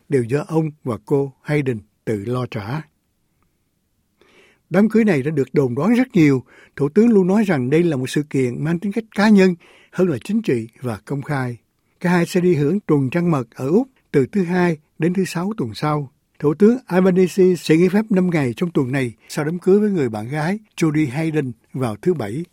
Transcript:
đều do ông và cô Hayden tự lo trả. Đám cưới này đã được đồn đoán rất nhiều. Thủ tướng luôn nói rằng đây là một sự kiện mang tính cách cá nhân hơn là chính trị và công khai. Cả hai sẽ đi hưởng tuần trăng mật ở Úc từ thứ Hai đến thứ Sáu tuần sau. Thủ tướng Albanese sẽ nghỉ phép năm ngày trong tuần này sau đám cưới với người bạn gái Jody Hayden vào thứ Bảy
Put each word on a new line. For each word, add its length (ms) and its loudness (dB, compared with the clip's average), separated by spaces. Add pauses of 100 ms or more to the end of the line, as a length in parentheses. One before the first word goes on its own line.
đều 140 2
do 240 -4
ông 240 -2 (120)
và 220 -4
cô 360 -2
Hayden 380 -2 (260)
tự 200 -4
lo 260 -4
trả. 300 -8 (1900)
Đám 200 2
cưới 140 2
này 200 2
đã 80 -4
được 220 -2
đồn 220 0
đoán 180 0
rất 200 0
nhiều. 300 4 (320)
Thủ 140 -2
tướng 200 4
luôn 180 4
nói 160 2
rằng 260 0
đây 140 4
là 140 0
một 120 -4
sự 140 -2
kiện 400 -4
mang 160 -2
tính 120 -6
cách 120 -4 (120)
cá 140 4
nhân 260 6 (360)
hơn 180 0
là 140 -2
chính 180 -4
trị 260 -2 (140)
và 240 -6
công 160 -6
khai. 360 -6 (420)
Cả 100 -2
hai 160 2
sẽ 160 -2
đi 140 2
hưởng 240 0
tuần 300 0
trăng 220 0
mật 120 0 (120)
ở 140 -6
Úc 180 2 (240)
từ 140 2
thứ 180 -2
Hai 340 0 (220)
đến 140 0
thứ 120 -2
Sáu 320 -6
tuần 160 -6
sau. 380 -6 (280)
Thủ 140 0
tướng 320 4
Albanese 720 2
sẽ 220 2
nghỉ 120 4
phép 200 2
năm 200 2
ngày 280 0
trong 140 -4
tuần 200 -2
này 220 -4 (160)
sau 160 -6
đám 140 -6
cưới 200 4
với 120 0
người 180 0
bạn 200 -8
gái 300 -4 (180)
Jody 340 0
Hayden 400 -4 (220)
vào 280 -4
thứ 120 0
Bảy 400 -8